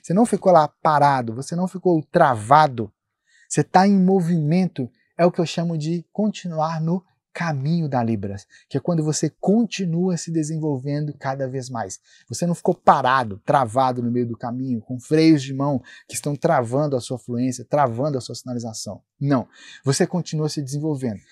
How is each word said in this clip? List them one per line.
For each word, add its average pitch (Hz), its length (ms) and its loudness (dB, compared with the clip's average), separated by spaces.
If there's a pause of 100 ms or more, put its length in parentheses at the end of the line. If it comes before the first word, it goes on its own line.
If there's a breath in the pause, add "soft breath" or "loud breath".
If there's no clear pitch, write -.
você - 120 -4
não 220 120 4
ficou 190 280 2
lá 156 140 8
parado, 139 680 2
você 139 200 -8
não 180 120 -2
ficou 175 420 0
travado, 131 840 4 (560 soft breath)
você 226 160 0
tá 185 220 4
em 202 140 6
movimento, 175 880 2 (280)
é 170 80 4
o 175 60 4
que - 100 -2
eu 165 40 -2
chamo 170 320 -4
de 160 360 -4
continuar 165 640 -4
no 165 240 -2 (300)
caminho 156 540 -2
da 127 160 0
Libras, 101 420 -4 (220 soft breath)
que - 100 -4
é - 40 -4
quando 165 220 0
você 151 360 -2
continua 185 800 0
se - 140 -10
desenvolvendo 151 840 -4
cada 139 340 -6
vez 127 220 -8
mais. 113 300 -8 (280 soft breath)
Você 120 180 -6
não 175 100 0
ficou - 180 0
parado, 127 720 2
travado 127 580 0
no 120 80 -2
meio 120 160 -2
do 113 100 -8
caminho, 123 440 -6
com 127 180 -10
freios 156 420 4
de 135 120 -8
mão 139 280 -2 (240 loud breath)
que - 100 -14
estão 147 200 -4
travando 139 600 0
a 123 40 -2
sua 123 180 -8
fluência, 123 460 -6
travando 139 540 0
a 117 40 -6
sua 123 140 -12
sinalização. 117 640 -10 (180)
Não. 139 280 0 (380 loud breath)
Você 139 220 2
continua 156 420 -4
se 156 120 -6
desenvolvendo. 135 580 -4 (120 soft breath)